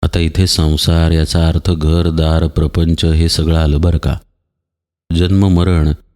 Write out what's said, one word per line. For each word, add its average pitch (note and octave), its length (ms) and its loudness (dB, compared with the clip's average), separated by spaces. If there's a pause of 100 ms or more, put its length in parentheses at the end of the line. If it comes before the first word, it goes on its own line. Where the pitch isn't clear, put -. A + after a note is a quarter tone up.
आता - 160 -2
इथे E2+ 280 0
संसार E2 640 0
याचा E2 380 0
अर्थ E2 220 -2
घर, E2 400 0
दार, D#2+ 360 0
प्रपंच E2 580 -2
हे E2 240 2
सगळं D#2+ 300 0
आलं D2+ 220 0
बरं E2 180 0
का. - 200 -4 (960)
जन्म, F#2+ 320 2
मरण F2 440 2 (240)